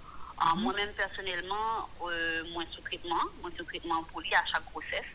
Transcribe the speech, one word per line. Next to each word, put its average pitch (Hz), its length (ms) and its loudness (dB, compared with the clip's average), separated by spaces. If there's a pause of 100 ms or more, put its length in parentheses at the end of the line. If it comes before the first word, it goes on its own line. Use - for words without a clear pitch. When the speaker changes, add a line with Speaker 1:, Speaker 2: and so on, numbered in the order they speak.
(420)
Speaker 1:
Euh, 165 140 8
Speaker 2:
Mhm. 202 60 4
Speaker 1:
moi-même, 202 340 2
personnellement, 196 920 0 (140)
euh, 165 400 0 (100)
moi, 170 200 -2
sous - 100 -10
traitement, 170 400 0 (180)
moi, 175 160 -6
sous 349 80 -4
traitement 165 400 0
pour 165 160 -6
lui 160 140 0
à 180 120 8
chaque - 260 0
grossesse. - 420 -4